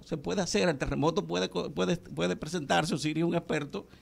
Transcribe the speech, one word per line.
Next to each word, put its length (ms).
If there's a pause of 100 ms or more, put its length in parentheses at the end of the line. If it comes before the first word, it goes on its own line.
se 120
puede 260
hacer, 260
el 100
terremoto 480
puede 240
co-, 240
puede, 220
puede 400
presentarse, 580
Osiris 300
es 40
un 60
experto, 540 (140)